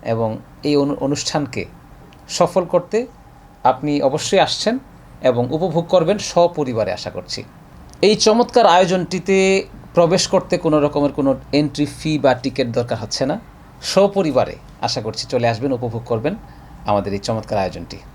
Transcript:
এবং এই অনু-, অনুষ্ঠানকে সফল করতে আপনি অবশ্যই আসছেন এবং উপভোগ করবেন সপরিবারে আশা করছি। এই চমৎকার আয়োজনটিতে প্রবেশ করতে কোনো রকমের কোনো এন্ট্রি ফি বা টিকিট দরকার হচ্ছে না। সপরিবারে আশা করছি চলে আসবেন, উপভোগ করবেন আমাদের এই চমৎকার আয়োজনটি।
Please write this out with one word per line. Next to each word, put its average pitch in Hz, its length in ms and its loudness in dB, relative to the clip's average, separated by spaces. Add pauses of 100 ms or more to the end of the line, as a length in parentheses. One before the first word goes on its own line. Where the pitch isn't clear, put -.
এবং 113 340 -2 (260)
এই 147 120 2
অনু-, 143 240 2
অনুষ্ঠানকে 139 640 -4 (640)
সফল 175 360 2
করতে 180 420 -2 (560)
আপনি 143 380 0
অবশ্যই 147 380 0
আসছেন 220 400 0 (420)
এবং 123 300 2
উপভোগ 165 360 -2
করবেন 180 300 2
সপরিবারে 135 760 0
আশা 87 160 -8
করছি। - 340 -10 (580)
এই 208 140 6
চমৎকার 226 500 4
আয়োজনটিতে 190 1000 2 (300)
প্রবেশ 175 340 4
করতে 175 300 0
কোনো 151 240 2
রকমের 143 300 0
কোনো 139 240 0 (160)
এন্ট্রি 147 340 0
ফি 156 340 -4
বা 131 140 4
টিকিট 123 340 -4
দরকার 117 300 -2
হচ্ছে - 280 -4
না। 170 140 -4 (420)
সপরিবারে 160 760 2 (260)
আশা 120 200 -4
করছি 107 260 -8
চলে 120 200 0
আসবেন, 117 240 -2
উপভোগ 120 340 -6
করবেন 120 300 -2 (500)
আমাদের 196 280 0
এই 202 60 -4
চমৎকার 110 400 -4
আয়োজনটি। 87 380 -6 (180)